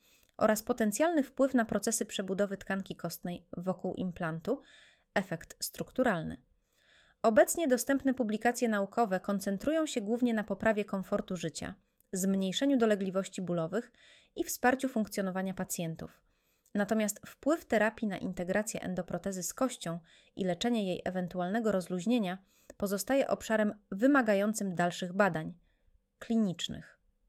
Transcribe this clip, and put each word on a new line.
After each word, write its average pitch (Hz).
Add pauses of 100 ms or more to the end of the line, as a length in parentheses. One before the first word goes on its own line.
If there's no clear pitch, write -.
(380)
oraz 214
potencjalny 262
wpływ 269
na 233
procesy 220
przebudowy 190
tkanki 190
kostnej - (100)
wokół 180
implantu, 180 (520)
efekt -
strukturalny. 170 (840)
Obecnie 277
dostępne 269
publikacje 233
naukowe 202
koncentrują 202
się 254
głównie 233
na 214
poprawie 208
komfortu 202
życia, 170 (360)
zmniejszeniu 196
dolegliwości 196
bólowych 175 (440)
i -
wsparciu 262
funkcjonowania 190
pacjentów. - (520)
Natomiast 208
wpływ -
terapii 220
na 190
integrację 185
endoprotezy 180
z -
kością 180 (360)
i 196
leczenie 202
jej 180
ewentualnego 185
rozluźnienia 185 (400)
pozostaje -
obszarem 214 (180)
wymagającym 214
dalszych 175
badań 180 (680)
klinicznych. - (320)